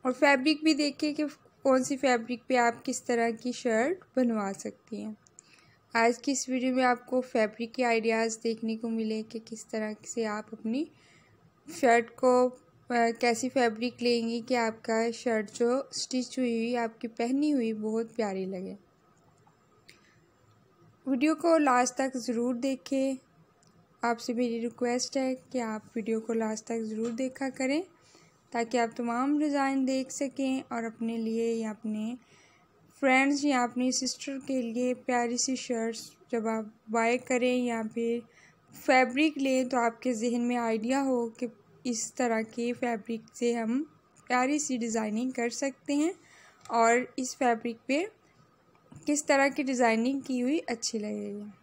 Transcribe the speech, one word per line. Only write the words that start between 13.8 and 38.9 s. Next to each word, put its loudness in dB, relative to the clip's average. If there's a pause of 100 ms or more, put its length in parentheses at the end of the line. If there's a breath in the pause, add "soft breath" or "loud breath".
लेंगी 0
कि -2
आपका 0
शर्ट -2
जो 0
स्टिच -4
हुई 0
हुई, -2
आपकी -4
पहनी 0
हुई 2
बहुत -4
प्यारी -2
लगे। -8 (2250 soft breath)
वीडियो 4
को 4
लास्ट 4
तक -2
ज़रूर 0
देखें। -2 (840)
आपसे -2
मेरी -2
रिक्वेस्ट -2
है 0
कि -6
आप -6
वीडियो -2
को -6
लास्ट -2
तक -4
ज़रूर -4
देखा -4
करें 0 (680 soft breath)
ताकि -2
आप 0
तमाम 0
डिज़ाइन 0
देख -2
सकें -2
और -8
अपने -4
लिए 0
या -2
अपने -6 (840 soft breath)
फ्रेंड्स 4
या 4
अपनी 0
सिस्टर -6
के -2
लिए -2
प्यारी -2
सी -2
शर्ट्स -4 (200)
जब -2
आप -4 (160)
बाय 2
करें 0
या -2
फिर -2 (640 soft breath)
फैब्रिक 4